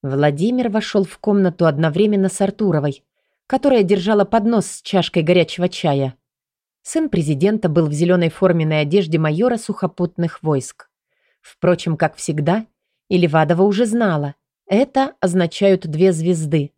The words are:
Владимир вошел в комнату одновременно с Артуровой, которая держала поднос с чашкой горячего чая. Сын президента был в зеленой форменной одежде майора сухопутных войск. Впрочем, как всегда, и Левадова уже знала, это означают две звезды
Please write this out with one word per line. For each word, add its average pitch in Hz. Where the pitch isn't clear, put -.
Владимир 151
вошел 208
в -
комнату 185
одновременно 170
с 185
Артуровой, 175
которая 262
держала 202
поднос 220
с -
чашкой 175
горячего 165
чая. 139
Сын 320
президента 175
был 156
в 147
зеленой 170
форменной 160
одежде 160
майора 175
сухопутных 175
войск. 147
Впрочем, 170
как 156
всегда, 160
и 185
Левадова 160
уже 202
знала, 185
это 269
означают 185
две 170
звезды 160